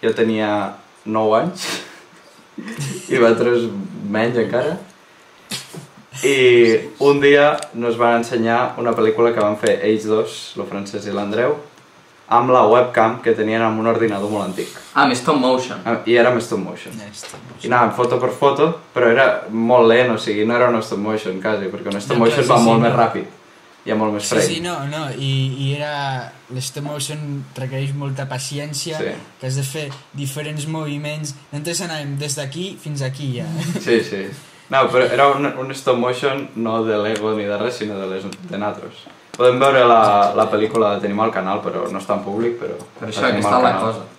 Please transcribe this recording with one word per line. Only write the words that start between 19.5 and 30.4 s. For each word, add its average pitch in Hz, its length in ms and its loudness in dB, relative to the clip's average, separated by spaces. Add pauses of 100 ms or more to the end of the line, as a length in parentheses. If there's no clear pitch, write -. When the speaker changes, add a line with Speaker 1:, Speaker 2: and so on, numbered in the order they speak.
Speaker 1:
lent, 120 240 4
o 110 60 0
sigui, 107 280 -2
no 120 120 0
era 123 160 4
un 110 80 0
stop 104 180 -6
motion, 104 400 -4
quasi, 98 320 -4
perquè 101 220 -8
un 98 80 -6
stop 123 160 -2
Speaker 3:
No, 117 80 4
Speaker 1:
motion 120 160 2
Speaker 3:
clar, 120 60 2
sí, 120 40 4
Speaker 1:
va 117 80 6
Speaker 3:
sí, 117 60 6
Speaker 1:
molt 113 160 6
Speaker 3:
no. 120 60 4
Speaker 1:
més 120 100 2
ràpid, - 380 0 (520)
hi 113 40 -4
ha 107 40 0
molt 107 180 0
més 104 140 -4
Speaker 3:
Sí, 120 80 -2
Speaker 1:
frame. - 120 4
Speaker 3:
sí, 165 140 -2
no, 175 120 -4 (180)
no, 156 140 -6 (100)
i, 135 160 -4 (320)
i 135 140 -2
era, 143 540 -6 (200)
l'stop 131 320 -10
motion 147 380 -8 (340)
requereix 135 400 -6
molta 139 320 -6
paciència, 147 720 -8
Speaker 1:
Sí. - 140 -6 (260)
Speaker 3:
que 131 80 -10
has 131 80 -4
de 139 80 -2
fer 151 220 -8 (280)
diferents 147 540 -8